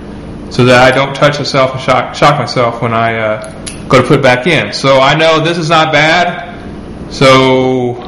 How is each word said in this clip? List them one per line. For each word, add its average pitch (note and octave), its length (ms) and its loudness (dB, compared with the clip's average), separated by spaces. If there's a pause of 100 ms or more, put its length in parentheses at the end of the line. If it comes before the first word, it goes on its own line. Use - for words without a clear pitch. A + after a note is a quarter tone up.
(500)
so B2 140 2
that B2+ 280 6
I - 20 -4
don't C#3 200 -2
touch D3 240 0
myself C3 340 -2
and - 80 -8
shock, B2 340 -2
shock D3 240 2
myself A#2 440 -2
when A#2 100 -2
I, A2+ 240 0
uh, - 720 -6
go C3 140 4
to - 40 -4
put C#3+ 120 2
it C3 40 -2
back B2+ 240 2
in. B2 260 0
So C3+ 280 2
I C#3+ 140 2
know D#3+ 260 2
this E3+ 180 -2
is D#3 100 -4
not D#3 240 2
bad, D#3+ 680 0 (540)
so C3 840 2 (120)